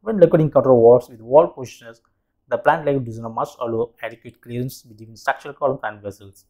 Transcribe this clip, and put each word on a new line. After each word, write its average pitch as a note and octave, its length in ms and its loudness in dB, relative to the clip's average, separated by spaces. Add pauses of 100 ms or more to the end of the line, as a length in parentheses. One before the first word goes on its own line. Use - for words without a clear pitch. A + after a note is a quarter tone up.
When G#3+ 180 -4
locating D#3+ 300 4
control B2 400 4
valves B2 180 2
with A#2+ 120 -20
valve C#3+ 360 2
positioners, A#2+ 440 -18 (480)
the A#2+ 100 -4
plant D3+ 260 0
life C#3 200 -2
designer A2+ 260 -12
must B2 280 -8
allow A#2 340 -6 (100)
adequate A#2 400 -16
clearance B2 400 -10
between A2 340 -20
structural C#3 380 -8
columns C3+ 300 -4
and G#2+ 180 -12
vessels. G2 480 -16